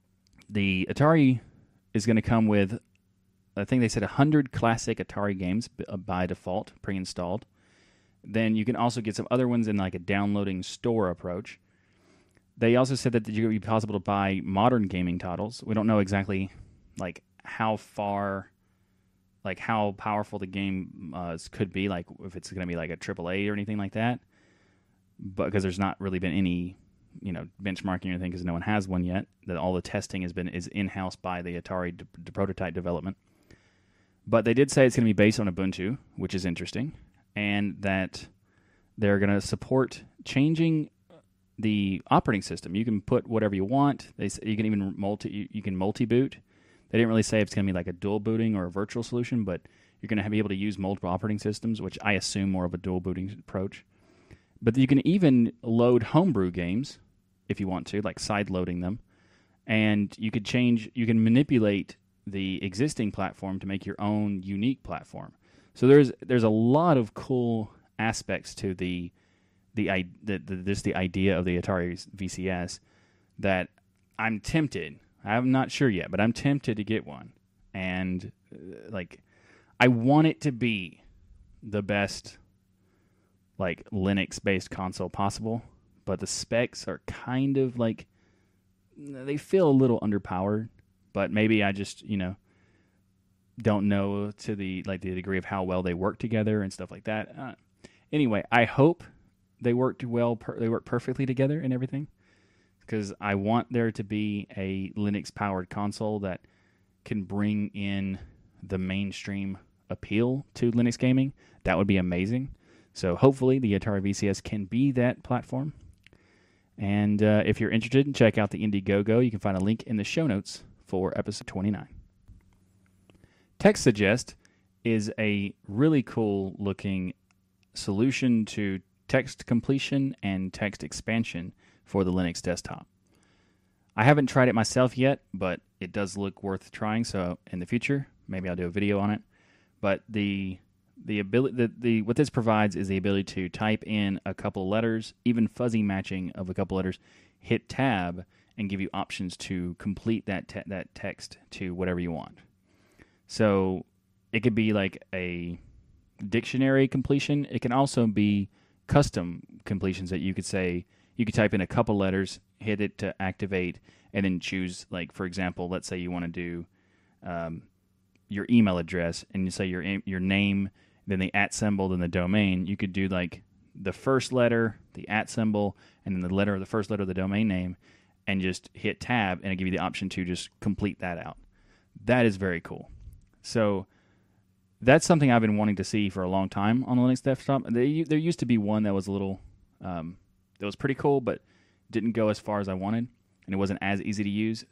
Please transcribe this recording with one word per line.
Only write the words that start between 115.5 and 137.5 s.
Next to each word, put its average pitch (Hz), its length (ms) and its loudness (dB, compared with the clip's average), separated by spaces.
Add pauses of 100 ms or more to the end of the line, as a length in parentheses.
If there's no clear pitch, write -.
And, 104 440 2
uh, 107 240 6
if 104 140 2
you're 110 120 0
interested, 131 440 2
check 110 220 6
out 104 140 2
the 95 140 -4
Indiegogo. 101 580 2
You 120 80 2
can 107 80 -4
find 95 180 0
a 92 60 0
link 110 200 0
in 113 140 -4
the 101 60 -2
show 160 240 -2
notes 101 360 -4 (220)
for 95 320 -2
episode - 300 -6
twenty-nine. 98 420 -4 (1700)
Text 208 240 6
Suggest 104 520 4 (480)
is 110 360 0
a 101 340 0 (140)
really 135 360 4
cool 101 540 -2
looking 95 560 -4 (600)
solution 120 720 2
to 98 360 -4 (260)
text 131 380 -2
completion 135 800 0
and 95 300 -4
text - 300 -6
expansion 110 680 -4 (300)
for 98 220 0
the 90 80 2
Linux 90 280 0
desktop. - 460 -6 (1080)
I 107 100 6
haven't 143 220 8
tried 127 200 6
it 113 80 4
myself 123 420 2
yet, 131 240 2 (120)
but 92 260 -2 (200)
it 90 120 -10
does 98 260 -4
look 98 240 -6
worth 95 300 -6
trying, 110 320 -2
so 90 340 -4 (140)